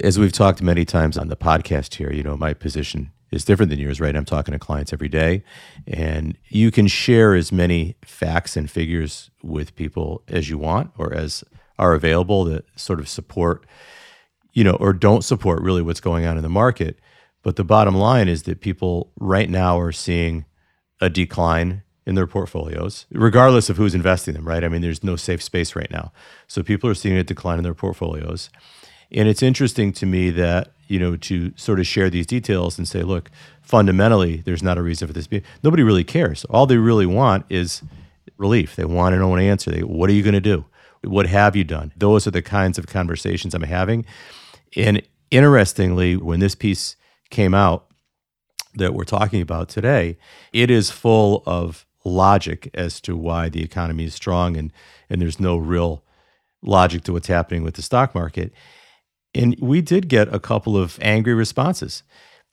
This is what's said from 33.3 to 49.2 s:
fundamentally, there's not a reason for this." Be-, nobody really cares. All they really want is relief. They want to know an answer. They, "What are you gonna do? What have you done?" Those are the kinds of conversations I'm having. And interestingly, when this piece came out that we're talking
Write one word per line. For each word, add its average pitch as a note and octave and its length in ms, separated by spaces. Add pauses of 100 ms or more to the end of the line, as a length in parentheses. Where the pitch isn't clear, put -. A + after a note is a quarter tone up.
fundamentally, G2 760
there's E2+ 260
not F2+ 160
a - 20
reason E2+ 260
for D2+ 60
this." D#2 140
Be-, G2+ 160 (180)
nobody D#3 220
really G2+ 200
cares. G2+ 420
All B2 200
they C3 120
really A2+ 280
want F#2+ 420
is F2+ 360 (540)
relief. G2 380
They D#2+ 100
want F2+ 280
to F#2 60
know F#2 160
an F#2 80
answer. G2 260
They, E2 140
"What F2 260
are G2+ 40
you G#2 100
gonna G2+ 180
do? F2+ 240 (380)
What G2 240
have G2+ 280
you G2 80
done?" D#2 320
Those G#2 300
are G#2 60
the F2 100
kinds F#2+ 380
of E2 80
conversations F2 680
I'm F2 80
having. F#2 420 (720)
And G#2 260 (300)
interestingly, F#2 880
when E2+ 240
this G2 120
piece - 440 (320)
came F#2+ 240
out F#2+ 320 (880)
that F2+ 180
we're F#2 120
talking G2+ 360